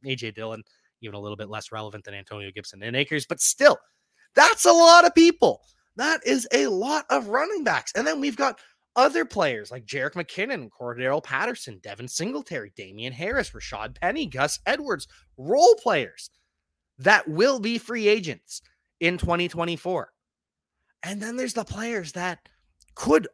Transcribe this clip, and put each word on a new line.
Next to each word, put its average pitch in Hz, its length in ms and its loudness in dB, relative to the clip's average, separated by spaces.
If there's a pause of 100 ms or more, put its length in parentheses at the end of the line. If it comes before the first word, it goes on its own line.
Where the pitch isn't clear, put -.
A 135 100 -4
J 117 160 -8
Dillon, 110 320 -12 (380)
even 104 140 -14
a 101 40 -12
little 104 160 -10
bit 104 140 -12
less 107 240 -12
relevant 107 320 -12
than 101 80 -16
Antonio 101 380 -14
Gibson 98 300 -16
and 117 140 -8
Akers. 143 300 -4
But - 160 -10
still, - 360 4 (580)
that's 330 300 6
a 349 60 8
lot 339 340 10
of 349 80 2
people. 330 500 4 (340)
That 311 280 -2
is 247 280 0
a 269 140 2
lot 247 420 -2
of 254 180 0
running 311 380 -2
backs. 160 280 -2
And 240 140 -2
then 311 140 -2
we've 277 160 -4
got 269 240 -2 (340)
other 277 280 4
players 139 480 -2
like 120 140 -16
Jerick 139 280 -6
McKinnon, 175 560 -8
Cordero 123 540 -4
Patterson, 139 560 -6
Devin 107 280 -14
Singletary, 160 680 -8
Damian 107 380 -14
Harris, 202 380 -6
Rashad 110 480 -12
Penny, 247 260 -4
Gus 139 400 -4
Edwards, 254 420 -4 (300)
role 269 380 6
players 151 560 -4 (680)
that 185 300 4
will 226 320 2
be 226 180 -4
free 220 300 -4
agents 185 540 -2 (380)
in 175 180 -2
twenty 175 300 -2
twenty-four. 170 640 -6 (920)
And 196 180 -10
then 233 160 -8
there's 254 160 -6
the 226 100 -6
players 208 500 -8
that 180 360 -8 (460)
could 302 380 2